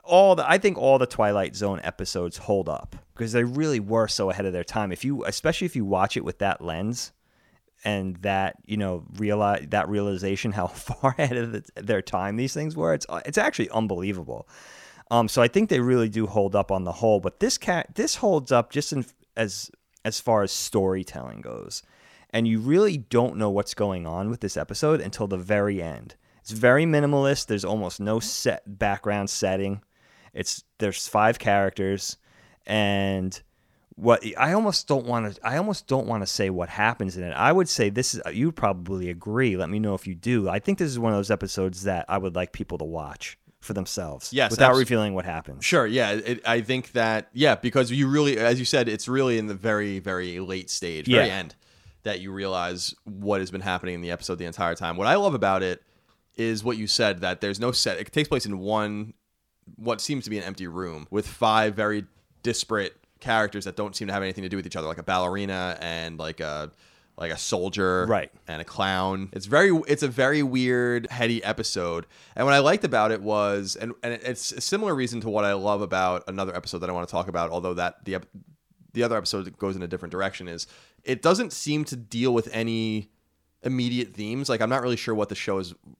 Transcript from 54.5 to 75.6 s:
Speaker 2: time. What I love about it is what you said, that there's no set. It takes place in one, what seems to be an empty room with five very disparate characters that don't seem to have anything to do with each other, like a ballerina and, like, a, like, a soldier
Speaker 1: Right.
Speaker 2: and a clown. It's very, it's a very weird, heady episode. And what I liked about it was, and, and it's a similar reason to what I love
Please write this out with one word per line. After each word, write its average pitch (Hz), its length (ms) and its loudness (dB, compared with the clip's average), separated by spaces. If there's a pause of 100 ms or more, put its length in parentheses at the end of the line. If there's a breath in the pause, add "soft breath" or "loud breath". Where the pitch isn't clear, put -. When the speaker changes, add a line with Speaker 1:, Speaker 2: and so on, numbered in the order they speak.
Speaker 2:
time. 85 200 -6
What 98 120 0
I 147 80 6
love 202 180 2
about 98 300 2
it 90 200 -4 (540)
is 113 260 -2
what 117 140 -2
you 107 100 -6
said, 101 320 2
that 90 220 -4
there's 101 180 -2
no 123 140 0
set. - 260 -2
It 107 140 -10
takes 151 160 0
place 131 160 0
in 101 140 -6
one, 104 540 -2 (600)
what 113 240 -4
seems 139 240 -4
to 107 60 -10
be 107 80 -4
an 92 80 -8
empty 98 220 -10
room 82 440 -8
with 104 160 -2
five 110 480 2
very 104 300 -2 (380)
disparate 110 520 -2 (240)
characters 107 460 0
that 92 100 -10
don't 104 180 -4
seem 104 140 -8
to 98 60 -6
have 98 100 -2
anything 95 200 -6
to 92 60 -6
do 98 60 -6
with 92 100 -4
each 87 120 -8
other, 80 100 -4
like 80 100 -6
a 82 60 -12
ballerina 92 800 -2
and, 82 360 -6
like, 80 220 -8
a, 76 320 -6 (460 soft breath)
like, 82 160 -6
a 92 40 -10
soldier 92 720 0
Speaker 1:
Right. 101 240 0 (160)
Speaker 2:
and 80 140 -8
a 80 40 -10
clown. 95 680 -2
It's 95 120 -10
very, 165 320 6 (120)
it's 147 140 2
a 143 40 2
very 135 340 2
weird, 123 720 2
heady 117 320 -2
episode. 90 640 -4 (300 loud breath)
And 123 80 2
what 139 80 6
I 139 60 8
liked 175 260 4
about 110 260 4
it 107 100 -2
was, 101 540 0
and, 113 160 -8 (100)
and 120 120 -4
it's 117 400 -6
a 120 80 -10
similar 202 340 0
reason 120 260 -2
to 110 80 -4
what 104 140 2
I 101 80 2
love 101 300 0